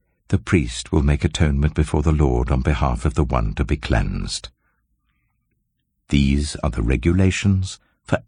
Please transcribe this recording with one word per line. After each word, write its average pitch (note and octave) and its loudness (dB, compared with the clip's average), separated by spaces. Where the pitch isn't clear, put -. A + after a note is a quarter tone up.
the G2+ 0
priest - 0
will D#2 4
make D2 2
atonement D2+ 0
before D#2 0
the D#2+ 2
Lord B1 2
on C2 2
behalf C2 0
of D2+ 0
the D#2 2
one A#1+ -2
to C2 -2
be - -2
cleansed. - -4
These C#2+ 2
are D2+ -2
the A1+ -4
regulations F#2 0
for - -4